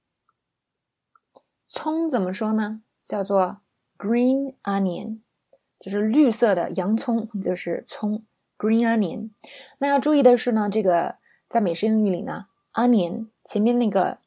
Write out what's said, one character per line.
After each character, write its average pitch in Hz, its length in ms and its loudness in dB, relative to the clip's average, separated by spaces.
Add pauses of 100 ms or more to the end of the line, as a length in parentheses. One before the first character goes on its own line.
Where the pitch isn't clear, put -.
(1700)
葱 320 420 -6
怎 285 120 -2
么 185 120 -2
说 214 200 -4
呢？ 214 300 -4 (220)
叫 202 200 -6
做 196 360 0 (380)
green 254 640 0
onion， 196 580 -4 (600)
就 - 100 -14
是 202 120 -2
绿 240 280 4
色 220 240 2
的 175 180 -2
洋 185 240 0
葱， 226 320 -2 (120)
就 185 160 -2
是 - 320 -6
葱 214 360 -6 (340)
，green 226 280 2
onion。 220 440 -2 (480)
那 277 100 -2
要 285 100 2
注 302 160 2
意 285 80 4
的 247 140 8
是 247 160 -2
呢， 214 180 0
这 208 120 0
个 170 340 0 (320)
在 - 120 -2
美 185 140 0
式 170 120 -2
英 220 200 2
语 202 40 2
里 175 120 -2
呢 156 240 -8 (280)
，onion 220 560 0 (120)
前 - 180 -4
面 233 180 2
那 240 120 2
个 - 360 0